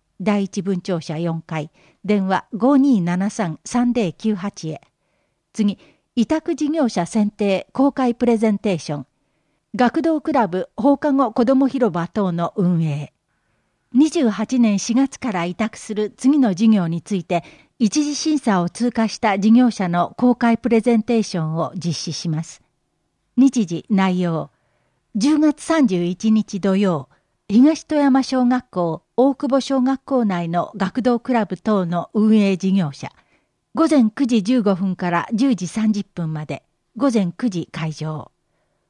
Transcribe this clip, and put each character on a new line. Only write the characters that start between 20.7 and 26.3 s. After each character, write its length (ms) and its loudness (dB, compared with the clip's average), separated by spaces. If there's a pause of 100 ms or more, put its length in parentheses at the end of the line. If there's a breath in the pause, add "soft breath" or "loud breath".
ゼ 160 2
ン 60 0
テ 160 0
ー 40 0
シ 140 -6
ョ 80 -2
ン 100 -4
を 200 -4
実 180 -4
施 200 -8
し 160 -6
ま 140 -4
す。 180 -20 (760)
日 280 4
時、 240 -8
内 300 2
容。 300 -2 (640)
十 240 2
月 240 2
三 240 2
十 160 0
一 280 -2